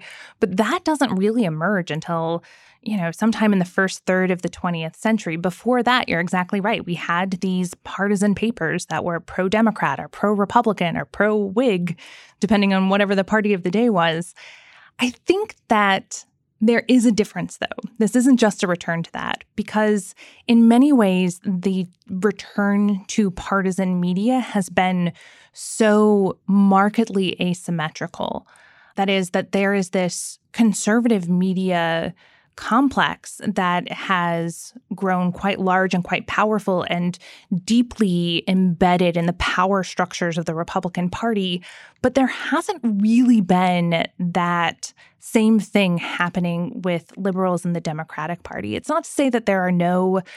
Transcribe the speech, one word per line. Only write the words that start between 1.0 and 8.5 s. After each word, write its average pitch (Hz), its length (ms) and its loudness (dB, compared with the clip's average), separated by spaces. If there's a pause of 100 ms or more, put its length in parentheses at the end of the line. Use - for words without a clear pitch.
really 214 280 0
emerge 170 460 -2
until, 165 540 -4 (400)
you 214 140 -4
know, 170 120 -2
sometime 214 440 2
in 196 60 2
the 175 60 2
first - 400 -2
third 185 240 2
of 180 140 -2
the 165 60 -2
twentieth 165 460 -6
century. 214 400 -2
Before 185 460 -2
that, 240 260 0
you're 170 120 -2
exactly 180 400 -2
right. 175 260 -2
We 175 100 -4
had 180 360 -4 (100)
these 185 320 -2 (100)
partisan 202 520 0
papers 175 520 -4